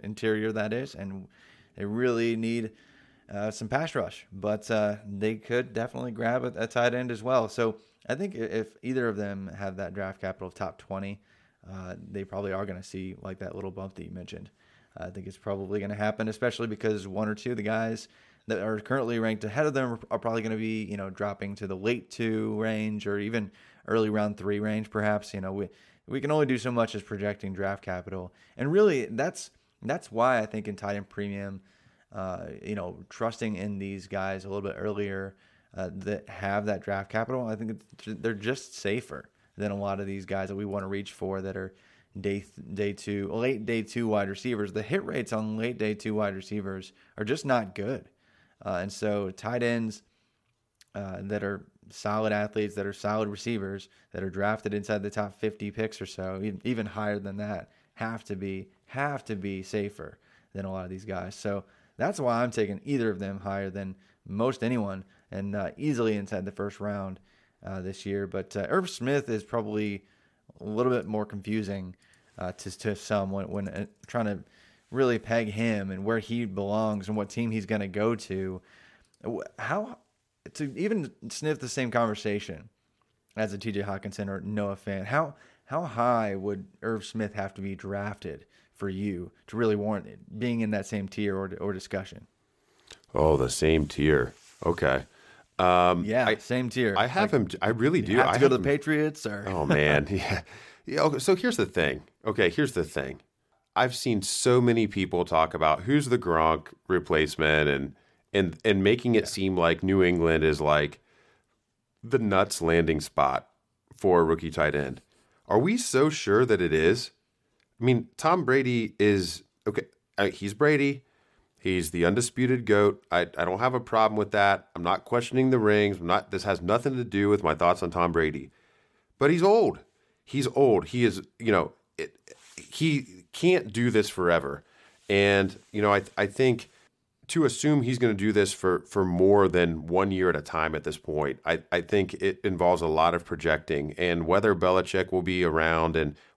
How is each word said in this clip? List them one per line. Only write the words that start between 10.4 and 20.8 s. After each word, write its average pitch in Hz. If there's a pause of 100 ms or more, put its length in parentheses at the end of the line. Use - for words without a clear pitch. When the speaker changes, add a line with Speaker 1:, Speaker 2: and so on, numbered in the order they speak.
Speaker 1:
of 92
top 92
twenty, 98 (480)
uh, 92 (120)
they 98
probably 98
are 98
gonna 92
see, 92
like, 95
that 92
little 95
bump 95
that -
you 85
mentioned. 87 (480)
I 90
think 95
it's 95
probably 98
gonna 101
happen, 107
especially 117
because 107
one 104
or 107
two 113
of 120
the 107
guys 113 (420)
that 110
are 107
currently 120
ranked 110
ahead 117
of 151
them 131
are, 113 (100)
are 113
probably 117
gonna 110
be, 110